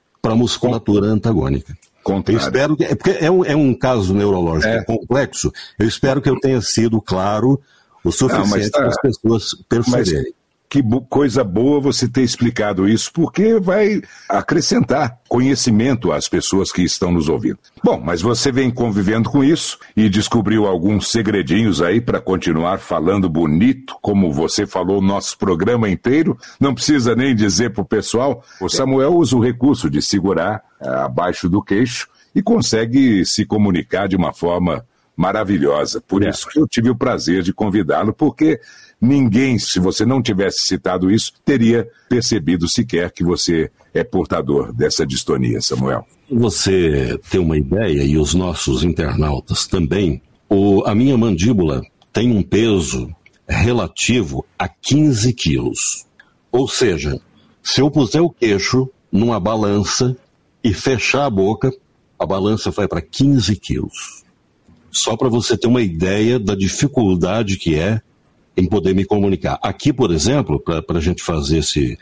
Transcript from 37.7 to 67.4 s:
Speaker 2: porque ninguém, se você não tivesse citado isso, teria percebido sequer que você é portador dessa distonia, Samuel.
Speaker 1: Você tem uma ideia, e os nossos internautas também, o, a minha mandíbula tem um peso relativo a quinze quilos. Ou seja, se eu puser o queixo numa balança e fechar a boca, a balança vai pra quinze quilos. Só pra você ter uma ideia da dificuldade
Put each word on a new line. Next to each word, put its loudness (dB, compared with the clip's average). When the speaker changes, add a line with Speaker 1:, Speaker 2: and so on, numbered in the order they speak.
Speaker 2:
porque 0
ninguém, 2
se -4
você 0
não 2
tivesse -2
citado 0
isso, 0
teria 2
percebido 0
sequer -2
que -8
você 0
é 0
portador -2
dessa -2
distonia, -2
Samuel. -4
Speaker 1:
Você 0
tem 0
uma 0
ideia, 0
e 2
os 0
nossos -2
internautas -2
também, 0
o, 4
a 0
minha 4
mandíbula 2
tem 2
um 2
peso 0
relativo 0
a -4
quinze 2
quilos. -4
Ou 2
seja, -2
se -2
eu 2
puser 2
o 2
queixo 0
numa 0
balança 0
e 2
fechar -2
a -2
boca, 0
a -4
balança -2
vai -2
pra -6
quinze 0
quilos. -8
Só -2
pra 0
você 0
ter 0
uma 4
ideia 0
da -2
dificuldade 0